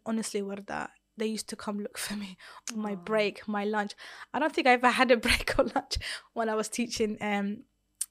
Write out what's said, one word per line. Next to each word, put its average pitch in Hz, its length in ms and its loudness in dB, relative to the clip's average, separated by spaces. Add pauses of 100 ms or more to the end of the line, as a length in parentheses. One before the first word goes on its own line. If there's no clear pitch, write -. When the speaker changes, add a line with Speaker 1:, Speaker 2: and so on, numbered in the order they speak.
Speaker 1:
honestly, 220 360 -2
Warda, 196 460 -6 (300)
they 220 80 -2
used 220 240 -4
to 214 80 -10
come 208 240 -6
look - 160 -8
for - 180 -6
me 196 220 -8 (340)
on 220 80 -4
my 214 140 -2
Speaker 2:
Aw. - 20 -6
Speaker 1:
break, 202 500 0
my 208 200 -2
lunch. 208 260 0 (420)
I 240 60 0
don't 302 160 2
think 302 120 4
I 247 40 10
ever 247 180 6
had 240 220 6
a 240 60 8
<laughs> 226 100 0
break - 320 0
or 269 60 8
lunch - 320 -2 (340)
when 226 160 0
I 220 80 0
was 214 140 0
teaching, 233 500 -2
um, 202 440 -2 (460)